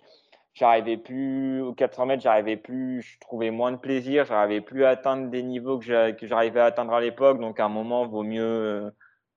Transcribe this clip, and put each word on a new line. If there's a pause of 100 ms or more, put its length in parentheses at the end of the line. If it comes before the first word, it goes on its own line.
(520)
j'arrivais
plus,
au
quatre
cents
mètres,
j'arrivais
plus,
je
trouvais
moins
de
plaisir,
j'arrivais
plus
à
atteindre
des
niveaux
que
j'a-,
que
j'arrivais
à
atteindre
à
l'époque.
Donc,
à
un
moment,
vaut
mieux,
euh, (460)